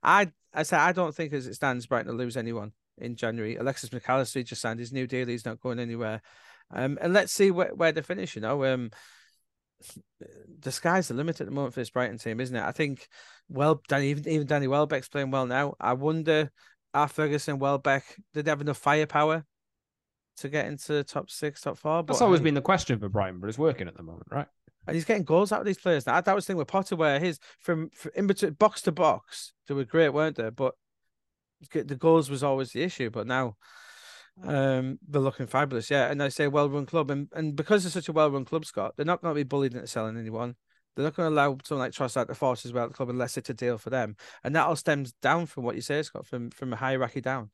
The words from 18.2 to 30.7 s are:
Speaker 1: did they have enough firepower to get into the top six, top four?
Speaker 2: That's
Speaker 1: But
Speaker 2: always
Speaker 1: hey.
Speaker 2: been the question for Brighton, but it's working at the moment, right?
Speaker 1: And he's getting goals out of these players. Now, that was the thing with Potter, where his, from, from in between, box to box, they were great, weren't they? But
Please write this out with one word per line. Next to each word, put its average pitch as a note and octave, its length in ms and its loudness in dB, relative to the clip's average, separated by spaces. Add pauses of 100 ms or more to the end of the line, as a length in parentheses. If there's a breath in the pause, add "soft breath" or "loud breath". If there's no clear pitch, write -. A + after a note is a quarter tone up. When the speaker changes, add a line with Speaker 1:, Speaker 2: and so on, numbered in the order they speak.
Speaker 1:
did D3 120 -2
they D#3 60 2
have C#3+ 100 0
enough D3 160 -2
firepower D3+ 680 2 (920)
to C#3 120 -8
get C#3+ 160 -2
into D3 280 -6
the C#3+ 100 2
top - 260 -6
six, - 320 -6
top - 160 -6
four? D#3+ 260 0
Speaker 2:
That's - 160 2
Speaker 1:
But B3 60 6
Speaker 2:
always F3+ 140 8
Speaker 1:
hey. C#3+ 60 2
Speaker 2:
been D3+ 80 4
the C#3+ 80 2
question D#3 360 2
for G2+ 120 -4
Brighton, F#2+ 320 0
but G2+ 80 -4
it's A2 80 -6
working C#3+ 300 2
at E2 100 -14
the F2 60 -14
moment, E2 280 -16
right? C#3+ 160 -4 (400)
Speaker 1:
And D#3 80 -2
he's E3 100 -2
getting G#3 180 2
goals F3+ 280 4
out G#3 80 0
of - 60 -4
these G3 140 -2
players. D#3+ 260 2
Now, C#3 160 4
that G3 140 4
was G3+ 100 -2
the G3+ 80 -4
thing F3+ 40 -2
with D3 100 -2
Potter, F#3+ 280 0
where D3 240 4
his, E3+ 200 -2 (200 soft breath)
from, D#3+ 300 -2
from - 260 -16
in G3 120 2
between, F#3+ 260 2
box G#3 300 4
to F#3 80 0
box, D#3 600 0 (160)
they C#3+ 60 -4
were C#3 100 -2
great, D#3 260 4
weren't D3+ 280 0
they? A2 140 -2
But B2+ 240 -2 (960)